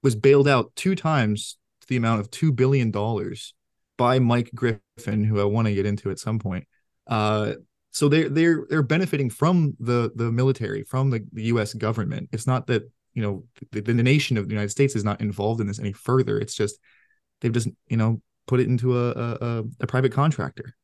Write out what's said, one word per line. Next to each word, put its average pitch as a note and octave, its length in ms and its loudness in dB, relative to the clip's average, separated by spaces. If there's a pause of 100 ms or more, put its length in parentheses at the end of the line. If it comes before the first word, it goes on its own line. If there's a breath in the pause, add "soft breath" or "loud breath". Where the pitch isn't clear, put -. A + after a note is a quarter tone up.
was B2+ 140 2
bailed C#3 320 6
out C3 260 2
two F#3+ 220 0
times A#2 600 0 (260)
to - 40 -20
the B2+ 100 -2
amount A#2 240 0
of G2+ 120 -8
two D#3+ 180 0
billion B2+ 400 2
dollars G#2 640 -4 (420)
by B2 220 4
Mike A#2+ 380 2
Griffin, G#2+ 680 -4
who G#2+ 180 2
I G2+ 40 2
wanna G#2+ 280 2
get G2 140 0
into G#2 240 -4
at F#2 80 -8
some A2 220 -4
point. F#2 260 -6 (400)
Uh, G#2+ 460 0 (400)
so D3 160 0
they're, D3+ 200 2
they're, D#3+ 400 2
they're D#3 140 0
benefiting C#3+ 480 0
from D#3+ 480 2
the, A#2+ 380 0
the A2+ 160 -2
military, A#2 500 0
from C3+ 280 -2
the, A2+ 220 -2
the A2 120 -8
U A#2 160 2
S G#2 140 -4
government. A2 580 -4
It's A2 160 -4
not B2+ 180 0
that, A2+ 240 -2 (240)
you A#2+ 80 -4
know, G2+ 220 -4 (260)
the, G#2+ 120 -6
the A#2 120 0
nation B2+ 420 2
of G2+ 120 -2
the G#2+ 60 -4
United G#2 160 -2
States C3+ 260 0
is G#2 80 -2
not G#2 160 -2
involved G#2+ 400 -2
in G#2 60 -2
this G2+ 120 -6
any G#2 140 -6
further. A2+ 460 0
It's G#2+ 160 -6
just, G#2 240 -4 (600 soft breath)
they've A#2+ 120 0
just, A2+ 160 -2 (180)
you A2+ 120 -2
know, A2+ 220 2 (260)
put B2+ 120 2
it B2+ 80 2
into B2 320 0
a, A#2+ 120 0
a, A#2 300 -6
a, A#2 240 -4 (160)
a - 60 -4
private B2+ 260 2
contractor. C3+ 720 -2